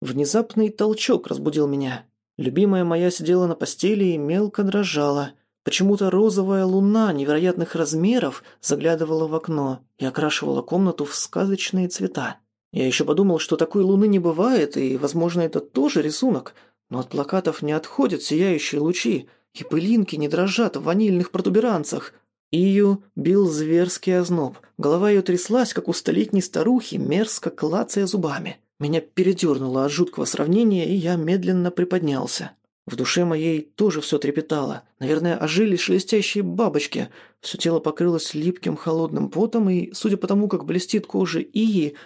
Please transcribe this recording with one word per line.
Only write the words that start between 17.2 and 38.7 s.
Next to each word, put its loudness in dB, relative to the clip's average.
не -2
отходят -2
сияющие 0
лучи, -2
и -16
пылинки 2
не -2
дрожат 0
в -6
ванильных 2
протуберанцах. 0
Ию 4
бил 4
зверский 0
озноб. -2
Голова 2
ее 4
тряслась, 0
как -4
у -2
столетней 0
старухи, 0
мерзко -2
клацая -2
зубами. -4
Меня 0
передернуло 0
от 0
жуткого -2
сравнения, 2
и 0
я 0
медленно 0
приподнялся. -2
В -10
душе 0
моей 0
тоже -2
все -2
трепетало. -2
Наверное, 0
ожились 2
шелестящие 0
бабочки. -2
Все -10
тело 2
покрылось -2
липким -2